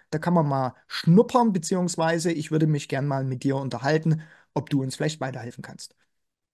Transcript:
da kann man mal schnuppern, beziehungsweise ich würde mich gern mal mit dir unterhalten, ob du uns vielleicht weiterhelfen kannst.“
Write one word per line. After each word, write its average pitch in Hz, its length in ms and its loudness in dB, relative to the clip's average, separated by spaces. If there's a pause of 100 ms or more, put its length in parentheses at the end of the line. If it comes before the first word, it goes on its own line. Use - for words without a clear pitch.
(120)
da 156 80 -2
kann 170 140 0
man 165 140 4
mal 135 280 -2 (120)
schnuppern, 220 640 4
beziehungsweise 170 800 0
ich 151 200 -4
würde 156 160 2
mich 151 220 0
gern 135 180 -2
mal 135 180 -2
mit 131 180 -6
dir 135 140 2
unterhalten, 143 640 0 (320)
ob 143 160 -4
du 139 140 0
uns 131 120 -6
vielleicht 156 260 -4
weiterhelfen 127 420 -8
kannst.“ - 320 -18 (580)